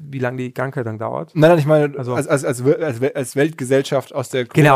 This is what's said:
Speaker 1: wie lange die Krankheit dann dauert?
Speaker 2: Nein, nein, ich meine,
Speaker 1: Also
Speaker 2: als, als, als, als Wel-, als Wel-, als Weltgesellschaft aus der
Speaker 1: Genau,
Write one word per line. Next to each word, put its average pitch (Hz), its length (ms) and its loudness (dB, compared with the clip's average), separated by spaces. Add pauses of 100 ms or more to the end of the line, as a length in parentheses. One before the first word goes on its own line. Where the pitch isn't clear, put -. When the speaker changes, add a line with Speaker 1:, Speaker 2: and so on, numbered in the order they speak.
Speaker 1:
wie 139 160 -12
lange 127 200 -4
die 127 160 -6
Krankheit 131 320 -6
dann 110 120 -8
dauert? 120 360 -8
Speaker 2:
Nein, 160 160 6
nein, 170 80 6
ich 139 80 0
meine, 147 320 2
Speaker 1:
Also 123 160 -6
Speaker 2:
als, 143 120 -2
als, 143 160 0
als, 127 200 -4
als 127 40 0
Wel-, 165 160 2
als 123 200 -4
Wel-, 143 120 0
als 139 220 -6
Weltgesellschaft 139 800 -2
aus 139 160 -6
der 127 160 -2
Speaker 1:
Genau, 147 300 4